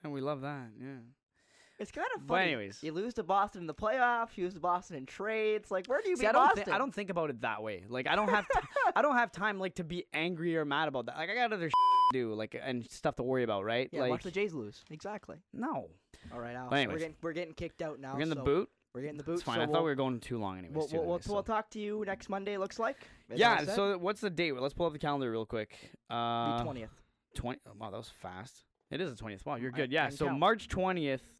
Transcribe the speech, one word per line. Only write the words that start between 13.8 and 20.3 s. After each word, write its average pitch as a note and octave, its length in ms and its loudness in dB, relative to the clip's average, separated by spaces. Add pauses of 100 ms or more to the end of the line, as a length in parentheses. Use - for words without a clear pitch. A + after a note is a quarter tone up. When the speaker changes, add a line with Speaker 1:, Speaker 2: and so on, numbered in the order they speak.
Speaker 2:
Yeah, D3+ 100 -2
Speaker 1:
Like, B2+ 100 2
Speaker 2:
watch E3 120 -2
the F3+ 80 -8
Jays F#3+ 220 -2
lose. G#2+ 360 -8
Exactly. F#3 460 -10 (160)
Speaker 1:
No. A3+ 380 -6 (440)
Speaker 2:
All A#2+ 60 -8
right, A#2+ 160 -8
Al. B2+ 140 -10
Speaker 1:
But C#3 80 2
anyways. B2+ 160 2
Speaker 2:
We're D#3+ 60 -4
getting, D#3+ 220 -6
we're E3 120 -4
getting E3 220 -6
kicked E3+ 260 -8
out D#3 180 -6
now, C3+ 140 -8
Speaker 1:
We're C#3+ 60 -4
getting D#3+ 100 0
the D#3 100 0
Speaker 2:
so C3 60 -8
Speaker 1:
boot? D#3+ 240 2 (240)
Speaker 2:
we're B2 80 -8
getting D3 160 -8
the D3 60 -12
boot, D#3 100 -4
Speaker 1:
It's F3 100 -4
fine. A#2+ 140 -2
Speaker 2:
so A#2 60 2
Speaker 1:
I - 20 2
thought D3+ 80 0
Speaker 2:
we'll, E3 100 4
Speaker 1:
we D#3+ 80 2
were C3+ 40 0
going C3 260 0
too A#2+ 160 -6